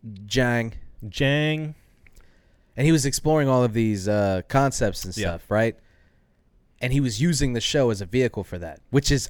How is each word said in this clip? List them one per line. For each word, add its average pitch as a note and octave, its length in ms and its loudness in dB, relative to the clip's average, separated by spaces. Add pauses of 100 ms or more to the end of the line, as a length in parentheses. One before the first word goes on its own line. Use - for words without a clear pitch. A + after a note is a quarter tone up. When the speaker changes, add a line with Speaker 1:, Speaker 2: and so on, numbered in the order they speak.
(260)
Speaker 1:
Jang. A#2+ 480 0 (340)
Speaker 2:
Jang. D3+ 680 0 (1000)
Speaker 1:
And C3+ 100 2
he E3 60 6
was D3 120 4
exploring D3 440 2
all B2+ 160 4
of A2+ 80 0
these, G#2+ 360 0
uh, G2 400 2
concepts C3+ 560 0
and F#2 120 -10
Speaker 2:
Yeah. G2+ 120 -2
Speaker 1:
stuff, E2+ 220 -8
right? A2 260 0 (1040)
And B2+ 120 -2
he C#3+ 80 2
was A#2 200 -2
using C#3+ 320 2
the A#2 80 -2
show C3 300 2
as G2 100 -2
a G2 60 -8
vehicle A2+ 380 0
for F2+ 140 -10
that, E2 220 -12 (100)
which C#3 200 2
is, C#3 200 0